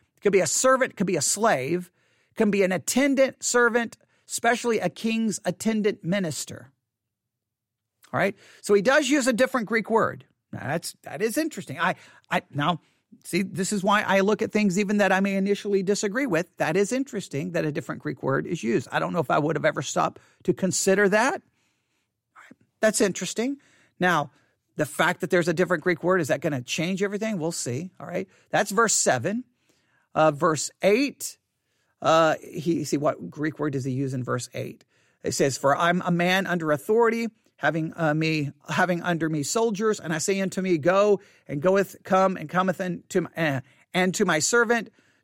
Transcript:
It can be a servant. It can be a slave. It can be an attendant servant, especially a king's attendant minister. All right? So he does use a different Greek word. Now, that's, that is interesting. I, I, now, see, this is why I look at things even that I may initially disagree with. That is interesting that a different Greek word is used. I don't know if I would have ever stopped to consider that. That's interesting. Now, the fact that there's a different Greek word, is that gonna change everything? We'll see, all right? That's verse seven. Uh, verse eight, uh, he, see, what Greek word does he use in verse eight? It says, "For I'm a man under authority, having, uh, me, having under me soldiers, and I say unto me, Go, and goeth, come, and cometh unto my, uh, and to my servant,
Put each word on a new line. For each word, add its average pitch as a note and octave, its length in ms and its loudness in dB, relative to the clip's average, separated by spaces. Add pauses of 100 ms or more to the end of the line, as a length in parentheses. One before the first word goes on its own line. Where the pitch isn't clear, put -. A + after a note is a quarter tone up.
(180)
It - 40 -20
can G3+ 100 2
be F#3+ 100 6
a D#3+ 60 2
servant. B3+ 460 2
It - 40 -16
can F#3 100 0
be F#3 80 0
a C#3+ 60 0
slave. F3+ 720 0 (400)
It - 40 -20
can G#3+ 160 2
be G3 120 4
an F#3 80 2
attendant C4 720 0
servant, A#3 540 2 (300)
especially A#3 520 0
a F3 100 -2
king's A3+ 560 -2
attendant G#3 580 -2
minister. D#3+ 680 -6 (1400)
All C3 60 -2
right? F#3+ 160 0 (260)
So G#3 120 0
he G3+ 80 6
does C4 280 4
use C4+ 180 2
a C4 60 4
different B3 340 0
Greek A3+ 220 -2
word. G3 360 0 (280)
Now, - 140 -10
that's, - 360 -6
that D3+ 180 -12
is A3+ 160 -2
interesting. G3+ 420 -4
I, F3 160 0 (340)
I, F3+ 140 -2 (100)
now, D3 260 0 (440)
see, F3+ 180 -2
this F#3+ 320 -4
is F#3+ 100 -2
why G3+ 200 2
I G3 160 2
look G3 220 2
at - 100 -4
things G3+ 260 2
even G#3 200 0
that F#3+ 140 4
I F#3 80 4
may G3 160 0
initially G3 480 0
disagree G#3 440 -2
with. G3 300 -2
That D#3 200 0
is G3+ 140 2
interesting F#3 640 -6
that D#3+ 120 0
a D3 60 -2
different - 300 -8
Greek C#3+ 200 -8
word C#3 240 0
is E3+ 180 -6
used. G#3 280 0
I D3+ 80 -2
don't E3+ 140 -2
know F3 60 -2
if D3 120 -2
I D#3 80 2
would D3 160 0
have C3 100 -2
ever D#3 160 0
stopped - 400 -4 (220)
to F3+ 100 0
consider F#3+ 560 2
that. A#3+ 320 2 (1400)
That's A3 200 2
interesting. A3 560 -2 (420)
Now, E3 320 2 (440)
the D3 100 -2
fact D#3+ 360 0
that F3+ 80 -4
there's F3 180 2
a F3 60 2
different E3+ 300 0
Greek F3+ 200 -2
word, F3+ 180 2
is C#3 60 -4
that C3+ 140 0
gonna D3 200 -2
change F3 400 -4
everything? G3+ 380 -4
We'll D#3+ 120 -4
see, D#3+ 380 -6 (100)
all D3+ 60 -14
right? F3 220 -8 (240)
That's G3+ 180 0
verse G3+ 240 2
seven. F3 500 0 (720)
Uh, D#3 180 4
verse D3+ 380 0 (140)
eight, A3 540 0 (640)
uh, D#3+ 400 4
he, D3+ 420 -4
see, D3 140 -2
what C#3 340 -4
Greek D3+ 260 -6
word D3 160 -4
does C3 120 -4
he C3+ 60 -4
use C3 220 -4
in B2+ 100 -6
verse B2 300 -6
eight? - 320 -12 (380)
It - 80 -4
says, C3+ 260 0
"For C#3 180 2
I'm F3 300 2
a F3+ 60 0
man F3+ 340 2
under D#3+ 260 -2
authority, A3+ 560 2 (280)
having, D#3 400 -2
uh, D#3 180 0
me, D#3 380 0 (180)
having F3 320 0
under E3 280 -2
me D3+ 120 -2
soldiers, A3 580 -2
and D#3+ 140 -6
I D#3+ 60 -2
say G3 200 -2
unto F#3+ 220 -4
me, F#3 160 0
Go, G3 440 4 (260)
and C#3+ 140 -6
goeth, F#3+ 420 2
come, F#3+ 340 2
and D3+ 100 -10
cometh F3+ 320 0
unto F#3 420 -4
my, - 140 -4
uh, C#3+ 260 -2 (320)
and F#3 220 2
to G#3 100 0
my D#3+ 140 2
servant, A#3 500 2 (340)